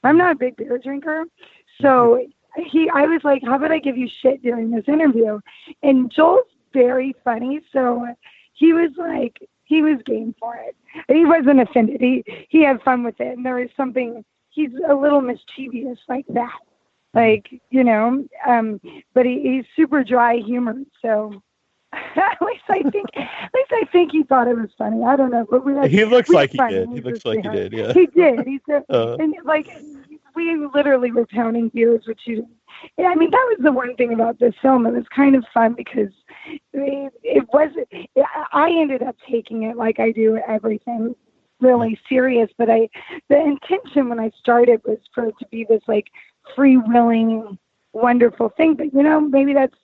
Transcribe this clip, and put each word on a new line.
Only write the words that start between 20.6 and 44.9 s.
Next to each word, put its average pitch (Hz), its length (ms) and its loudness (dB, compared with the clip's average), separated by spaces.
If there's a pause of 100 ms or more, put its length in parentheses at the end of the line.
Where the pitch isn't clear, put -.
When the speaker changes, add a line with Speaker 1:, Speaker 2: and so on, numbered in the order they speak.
Speaker 1:
so 214 400 -4 (260)
<laughs> - 260 -20
at - 500 -4
least 440 260 -6
I 381 220 0
think, 403 260 -6
at - 380 -12
least 523 180 0
I 466 200 0
think 349 200 2
he 311 120 0
thought 247 240 2
it 240 80 0
was 226 200 -6
funny. 220 280 -4
I 254 120 2
don't 262 140 0
know, 233 180 -2
but 262 160 0
we 277 100 -2
had, 277 160 0
Speaker 2:
He 202 140 4
looks 240 240 2
Speaker 1:
we 339 60 6
Speaker 2:
like 143 160 4
Speaker 1:
had - 20 -18
Speaker 2:
he - 60 -8
Speaker 1:
fun. 240 140 0
Speaker 2:
did. 95 180 -2
He 123 60 -12
Speaker 1:
It 113 80 -12
was 123 100 -6
Speaker 2:
looks 110 100 -14
like 110 120 -2
he 107 120 -4
Speaker 1:
sweetheart. 95 220 -6
Speaker 2:
did, - 20 -12
yeah. 110 200 -4
Speaker 1:
He 359 140 6
did. 285 400 2
He 269 220 -8
said, 285 180 -2
Speaker 2:
<laughs> - 40 -10
Uh. 117 300 0
Speaker 1:
and, 311 140 -2 (100)
like, 311 240 -2 (680)
we 330 220 -4 (180)
literally 269 380 0
were 233 140 -2
pounding 226 440 -4
beers, 233 360 0
which 226 200 -12
you, 226 200 -8 (500)
yeah, 349 100 -2
I 359 100 0
mean, 330 140 2
that 508 180 2
was 427 120 -2
the 277 120 4
one 247 240 -4
thing 240 160 0
about 226 260 -2
this 240 240 2
film. 262 240 4
It 233 60 0
was 240 220 -6
kind 269 200 4
of 247 180 2
fun 226 200 2
because 233 400 -6 (600)
it, 277 400 -6 (120)
it 262 280 0
wasn't, 302 380 0
it, - 340 -4 (280)
I 311 180 2
ended 294 320 0
up 254 140 -10 (120)
taking 226 360 -6
it 233 120 -8
like 226 220 -4
I 226 140 0
do 220 240 0 (100)
everything 226 720 -6 (440)
really 233 380 2 (100)
serious, 254 480 0
but 233 140 0
I, 226 180 2 (400)
the 285 120 4
intention 285 680 -2
when 233 120 -6
I 220 180 -4
started 240 460 4
was 214 140 -4 (140)